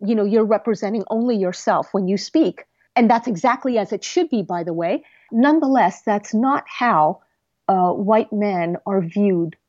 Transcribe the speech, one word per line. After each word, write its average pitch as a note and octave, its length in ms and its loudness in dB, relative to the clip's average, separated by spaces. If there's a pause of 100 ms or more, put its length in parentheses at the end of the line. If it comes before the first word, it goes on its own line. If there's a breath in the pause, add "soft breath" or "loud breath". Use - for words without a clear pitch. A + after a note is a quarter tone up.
you G#3+ 140 -2
know, G#3 80 2
you're G#3+ 220 2
representing G#3+ 640 -2
only A3+ 260 -2
yourself F#3 560 -2
when G3 160 -2
you G3 80 0
speak, - 480 -2 (320)
and A#3+ 140 4
that's A#3 180 2
exactly A#3+ 500 -2
as G3 140 -2
it G3 140 -8
should F4 240 -2
be, A3 120 -2
by F3 220 -4
the E3+ 100 -6
way, E3+ 300 -4 (300 soft breath)
nonetheless, C4+ 680 2
that's G#3 300 -4
not C4 340 0
how, F3+ 520 0 (480)
uh, F3+ 240 2
white G#3+ 400 0
men F#3 540 -2
are G3 160 0
viewed E3+ 560 -2 (120)